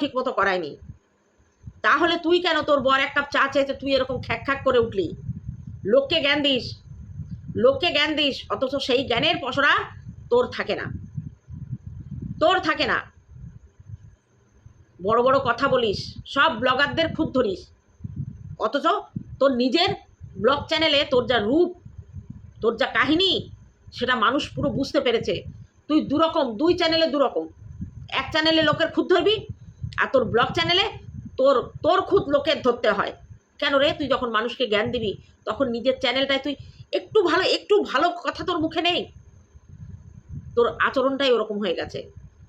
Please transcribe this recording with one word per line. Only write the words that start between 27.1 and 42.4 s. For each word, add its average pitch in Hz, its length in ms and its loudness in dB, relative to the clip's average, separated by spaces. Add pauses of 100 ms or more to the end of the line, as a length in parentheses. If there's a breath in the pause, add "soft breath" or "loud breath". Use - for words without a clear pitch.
দুরকম, 247 300 0 (720)
এক 269 140 -6
চ্যানেলে 320 360 4
লোকের 320 260 2
খুঁত 339 180 2
ধরবি, 370 220 4 (680)
আর 208 120 2
তোর 254 100 4 (100)
ব্লগ 247 240 4
চ্যানেলে 349 280 2 (540)
তোর, 262 160 6 (300)
তোর 359 140 6 (100)
খুঁত 370 240 4
লোকের 285 320 2
ধরতে 240 320 2
হয়। - 160 -2 (480)
কেন 285 200 0
রে? 294 160 4
তুই 294 160 -4
যখন 247 240 -2
মানুষকে 240 340 -2
জ্ঞান 208 220 2
দিবি, 226 180 -2 (360 soft breath)
তখন 233 180 0 (100)
নিজের 254 280 0
চ্যানেলটায় 269 420 0
তুই 285 100 -2 (440 loud breath)
একটু - 200 2 (100)
ভালো, 349 140 4 (140)
একটু - 180 2 (160)
ভালো 302 160 2 (180)
কথা 285 240 -4
তোর 349 160 0
মুখে 330 220 -2
নেই। 349 120 2 (1600)
তোর 233 120 4 (200)
আচরণটাই 269 480 2
ওরকম 214 280 -2
হয়ে 175 160 -2
গেছে, 160 200 -8 (500)